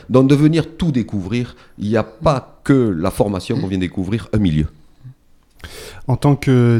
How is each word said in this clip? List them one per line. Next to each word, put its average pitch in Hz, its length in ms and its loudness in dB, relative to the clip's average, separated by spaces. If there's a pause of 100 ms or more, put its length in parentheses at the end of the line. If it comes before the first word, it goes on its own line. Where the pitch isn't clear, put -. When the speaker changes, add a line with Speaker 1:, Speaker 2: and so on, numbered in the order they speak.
(100)
Speaker 1:
Donc 135 180 4
de 143 60 4
venir 151 420 2
tout 165 160 -2
découvrir, 110 640 -4 (220)
il 101 100 -6
n'y 113 80 0
a 107 60 2
pas - 600 -4
que 139 120 2
la 95 360 0
formation 104 480 -2
qu'on 95 100 -4
vient 95 100 -2
découvrir, 92 560 -4
un 110 40 0
milieu. 78 280 2 (1400)
Speaker 2:
En 123 100 0
tant 143 200 4
que 120 440 4